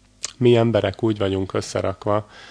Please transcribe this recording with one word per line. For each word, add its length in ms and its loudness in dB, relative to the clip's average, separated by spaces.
Mi 200 4
emberek 460 0
úgy 160 0
vagyunk 340 -2
összerakva, 760 -4